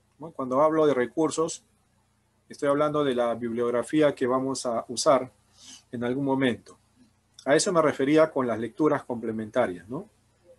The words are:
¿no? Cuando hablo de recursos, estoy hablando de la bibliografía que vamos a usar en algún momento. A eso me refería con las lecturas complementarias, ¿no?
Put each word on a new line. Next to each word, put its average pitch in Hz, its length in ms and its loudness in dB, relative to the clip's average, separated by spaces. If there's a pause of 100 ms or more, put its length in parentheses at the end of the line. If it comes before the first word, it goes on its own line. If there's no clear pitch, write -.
(180)
¿no? 160 140 -16
Cuando 131 300 -2
hablo 156 220 4
de 143 100 4
recursos, 151 680 -2 (840)
estoy - 220 -4
hablando 147 340 0
de 135 100 0
la 120 220 0
bibliografía 120 800 0
que 131 100 -2
vamos 131 400 -2
a 117 220 -4
usar 127 420 2 (600)
en 120 140 -8
algún 127 200 -2
momento. 135 540 -2 (680)
A 139 120 4
eso 175 160 0
me 165 100 2
refería 151 480 4
con 131 160 -2
las 110 140 -4
lecturas 139 420 0
complementarias, 110 840 -4
¿no? 151 200 -12 (500)